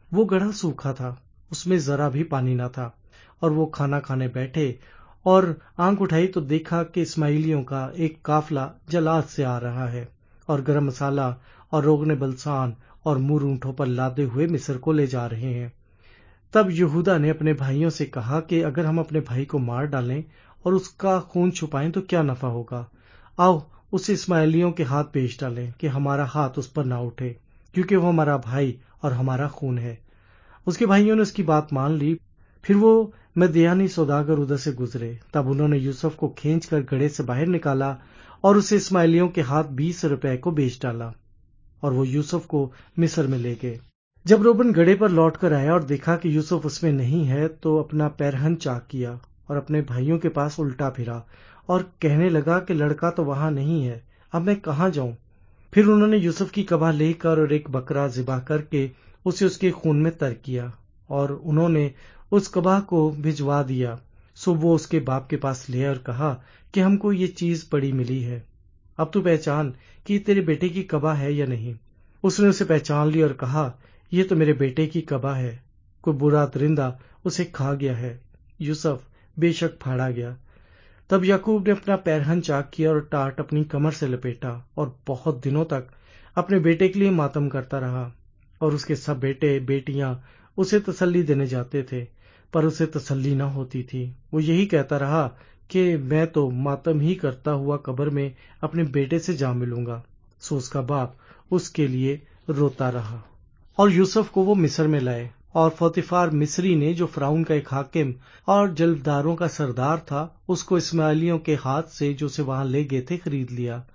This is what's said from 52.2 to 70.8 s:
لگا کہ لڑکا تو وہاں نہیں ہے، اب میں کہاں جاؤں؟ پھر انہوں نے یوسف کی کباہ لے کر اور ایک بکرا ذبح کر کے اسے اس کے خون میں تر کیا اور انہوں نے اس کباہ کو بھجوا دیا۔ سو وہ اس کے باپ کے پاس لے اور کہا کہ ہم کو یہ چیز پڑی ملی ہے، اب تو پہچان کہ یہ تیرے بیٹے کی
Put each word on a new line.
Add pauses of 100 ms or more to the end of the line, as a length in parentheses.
لگا
کہ
لڑکا
تو
وہاں
نہیں
ہے، (340)
اب
میں
کہاں
جاؤں؟ (640)
پھر
انہوں
نے
یوسف
کی
کباہ
لے
کر
اور
ایک
بکرا
ذبح
کر
کے (380)
اسے
اس
کے
خون
میں
تر
کیا (420)
اور (140)
انہوں
نے (440)
اس
کباہ
کو
بھجوا
دیا۔ (400)
سو
وہ
اس
کے
باپ
کے
پاس
لے
اور (100)
کہا (360)
کہ
ہم
کو
یہ
چیز
پڑی
ملی
ہے، (580)
اب
تو
پہچان (320)
کہ
یہ
تیرے
بیٹے
کی